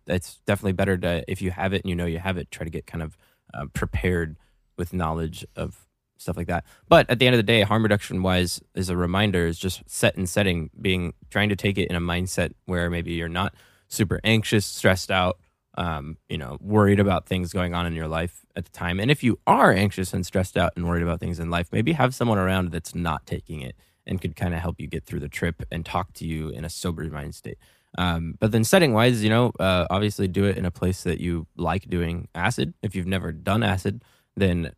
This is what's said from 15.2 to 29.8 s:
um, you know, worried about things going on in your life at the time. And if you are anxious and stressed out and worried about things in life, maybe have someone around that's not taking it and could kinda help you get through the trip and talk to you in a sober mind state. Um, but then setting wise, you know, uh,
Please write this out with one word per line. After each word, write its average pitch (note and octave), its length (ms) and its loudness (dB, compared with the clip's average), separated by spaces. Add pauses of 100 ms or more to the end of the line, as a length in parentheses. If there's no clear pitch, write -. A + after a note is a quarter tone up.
um, D#2+ 400 -6 (120)
you - 80 -4
know, C#2 240 -10
worried G2+ 400 6
about F#2+ 260 2
things F2+ 260 -2
going F2+ 200 -2
on F2 120 -2
in E2+ 80 -2
your D#2+ 140 -4
life E2 380 -4 (100)
at F2 100 -8
the - 60 -20
time. F2+ 280 -4
And A#2 120 2
if D3+ 120 0
you A2+ 220 2
are G#3+ 280 8
anxious F#2+ 400 0
and F#2 120 -2
stressed - 320 -2
out F2 180 2
and F2 120 -4
worried E2+ 160 0
about E2+ 160 -2
things F2 200 -4
in E2 100 -4
life, E2+ 220 -2
maybe G#2+ 220 0
have C3 220 2
someone A#2 220 2
around F#2 340 2
that's E2 240 -8
not E2+ 300 -4
taking - 360 -8
it B1+ 140 -12 (320)
and F#2 140 -4
could D#2 140 -6
kinda F2 220 -2
help E2+ 220 -4
you D2 80 -8
get D2+ 180 -8
through - 140 -8
the C#2 100 -6
trip - 420 -4
and E2 140 -6
talk - 280 -4
to - 120 -10
you D#2+ 240 -4
in B1 160 -10
a D#2+ 40 -8
sober D#2+ 400 -6
mind D2+ 260 -10
state. - 220 -14 (400)
Um, E2 420 -2
but A2 120 2
then A2 120 4
setting D#3+ 300 6
wise, A#2 300 4
you G#2+ 60 4
know, A#2 300 4
uh, F#2 300 2